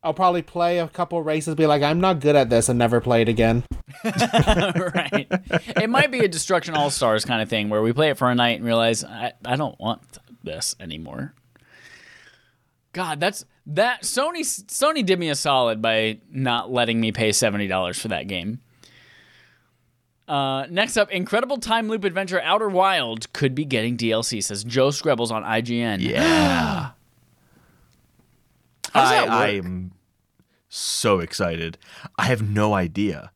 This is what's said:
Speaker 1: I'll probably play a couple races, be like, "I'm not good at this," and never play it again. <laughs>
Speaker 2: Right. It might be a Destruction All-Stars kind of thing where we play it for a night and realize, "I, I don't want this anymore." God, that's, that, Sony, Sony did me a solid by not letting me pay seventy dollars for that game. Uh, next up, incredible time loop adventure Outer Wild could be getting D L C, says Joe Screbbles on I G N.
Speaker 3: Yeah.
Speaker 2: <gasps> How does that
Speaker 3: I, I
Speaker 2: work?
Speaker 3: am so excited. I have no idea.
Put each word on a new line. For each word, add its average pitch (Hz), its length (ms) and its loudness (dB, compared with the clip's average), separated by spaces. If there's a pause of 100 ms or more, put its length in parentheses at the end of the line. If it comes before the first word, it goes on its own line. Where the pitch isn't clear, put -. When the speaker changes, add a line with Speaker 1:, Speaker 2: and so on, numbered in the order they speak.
Speaker 1:
I'll 156 100 -2
probably 175 300 2
play 175 360 0
a 165 80 -2
couple 170 360 -4
races, 156 320 -2
be 156 120 4
like, 147 160 4
"I'm 156 160 2
not 185 200 2
good 147 160 4
at 131 140 6
this," 117 200 4
and 123 100 2
never 117 220 4
play 117 200 4
it 113 80 4
again. 113 400 4
<laughs> - 40 -8 (300)
Speaker 2:
Right. 185 1200 0 (540)
It 220 80 0
might 269 220 2
be 254 80 -4
a 220 80 4
Destruction 165 480 -2
All-Stars 131 500 2
kind 113 160 -2
of 104 80 -4
thing 104 200 -2
where 107 120 2
we 113 120 2
play 151 160 2
it 135 80 -2
for 127 120 2
a 123 60 2
night 120 220 2
and 113 80 -8
realize, 117 380 2
"I, 113 300 -10 (100)
I 123 120 -2
don't 143 240 -6
want 110 220 -6 (420)
this - 360 -8
anymore." 80 540 -12 (1600)
God, 165 260 -6
that's, 190 260 -2 (220)
that, 214 360 0
Sony, 320 380 -4
Sony 277 640 -2
did 185 140 2
me 165 100 -4
a 143 60 -2
solid 123 460 2
by 110 380 0 (120)
not 120 400 -2
letting 117 300 2
me 110 100 0
pay 107 200 0
seventy 104 360 0
dollars 92 320 -2
for - 100 -8
that 87 180 -6
game. 101 320 -6 (1700)
Uh, 135 420 -2
next 196 280 -2
up, 208 140 2
incredible 233 460 -2
time 226 300 -2
loop 214 160 -4
adventure 185 380 -2
Outer 202 280 0
Wild 175 640 0
could 139 220 0
be 151 100 -2
getting 120 300 0
D 113 160 0
L 110 120 2
C, 113 180 -4
says 101 220 -6
Joe 127 280 2
Screbbles 123 400 -2
on 110 120 -4
I 110 180 0
G 120 200 -2
N. 107 180 -2
Speaker 3:
Yeah. 254 960 0
Speaker 2:
<gasps> - 40 -20 (1900)
How 135 80 4
does 131 100 6
that 123 180 2
Speaker 3:
I, 110 60 0
I 104 220 2
Speaker 2:
work? 90 80 -6
Speaker 3:
am 92 260 -8 (800)
so - 500 0
excited. 85 580 -6 (400)
I - 80 0
have 120 160 0
no 104 320 2
idea. 92 640 -2